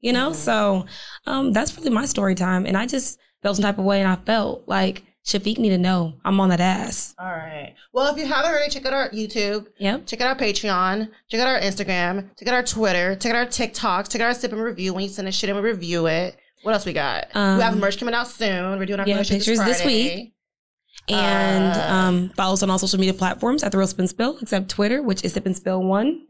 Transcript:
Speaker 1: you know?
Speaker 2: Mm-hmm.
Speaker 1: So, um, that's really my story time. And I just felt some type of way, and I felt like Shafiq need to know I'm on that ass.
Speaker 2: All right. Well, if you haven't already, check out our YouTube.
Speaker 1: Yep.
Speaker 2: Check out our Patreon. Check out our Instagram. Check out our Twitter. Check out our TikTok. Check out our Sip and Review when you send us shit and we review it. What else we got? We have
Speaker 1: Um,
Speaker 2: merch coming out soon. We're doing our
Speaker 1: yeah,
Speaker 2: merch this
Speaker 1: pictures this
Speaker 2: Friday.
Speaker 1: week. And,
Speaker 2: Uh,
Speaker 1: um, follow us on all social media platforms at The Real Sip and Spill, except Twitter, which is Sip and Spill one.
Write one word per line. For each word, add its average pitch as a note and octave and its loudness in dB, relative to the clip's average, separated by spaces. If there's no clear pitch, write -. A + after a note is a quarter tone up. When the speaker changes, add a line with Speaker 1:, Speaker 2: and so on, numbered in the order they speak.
Speaker 1:
you A#3 0
know? C4 2
Speaker 2:
Mm-hmm. D#4+ -4
Speaker 1:
So, G3+ 2
um, C4+ 0
that's A3 0
really D#4+ -2
my A#3 2
story F#3+ 0
time. F#3 0
And F#3+ 0
I A3+ 0
just C4 -4
felt G3+ 0
some G#3 2
type G#3 0
of F#3+ 0
way, G3 4
and F#3+ 4
I F#3 4
felt G#3+ 0
like F#3+ 0
Shafiq G3+ -2
need A3 2
to F#3 4
know F3+ 2
I'm G3 2
on F#3+ 4
that F3 4
ass. - -2
Speaker 2:
All F#3 -12
right. D#3+ -10
Well, C#4 2
if D4 -6
you D4 -4
haven't D4 0
already, D4 0
check C4+ -6
out C4+ 0
our C4+ 0
YouTube. G#3 -4
Speaker 1:
Yep. G#3+ -2
Speaker 2:
Check A#3 -8
out B3 2
our C4 0
Patreon. G3+ 0
Check A3+ 0
out B3+ 2
our C4 2
Instagram. F#3+ -2
Check G3 -16
out B3 2
our B3 2
Twitter. F#3+ 0
Check A3+ -2
out A#3 2
our B3 0
TikTok. A3 -2
Check A3+ -2
out A#3 2
our B3 0
Sip A#3+ -6
and G#3+ -6
Review F#3 -4
when F#3+ -4
you G3 -4
send G3 -8
us F#3+ -4
shit G3+ -2
and G3+ -2
we G3+ -2
review E3+ -2
it. E3 -2
What G#3+ 0
else G3+ -2
we E3+ -4
got? C#3 -2
We G#3 0
have G3 4
Speaker 1:
Um, G#3+ 0
Speaker 2:
merch G3 0
coming A#3 -2
out A#3 -2
soon. F#3+ -2
We're F#3+ -4
doing G3 -4
our G3 2
Speaker 1:
yeah, G3+ 4
Speaker 2:
merch G3+ 0
this G3 4
Speaker 1:
pictures A3 4
this B3 2
Speaker 2:
Friday. A#3+ 2
Speaker 1:
week. A#3 -12
And, G3 2
Speaker 2:
Uh, - 0
Speaker 1:
um, F#3 2
follow F#3+ 0
us G3 0
on F#3+ 2
all F#3 2
social G3 0
media F#3+ 4
platforms G#3 0
at G3+ -2
The G3+ 0
Real F#3+ 4
Sip F#3+ -4
and F#3 2
Spill, B3+ -2
except F#3+ -2
Twitter, A3+ 0
which G3 -2
is F3 -4
Sip G3 -4
and F#3+ -2
Spill F#3 -2
one. G#3 2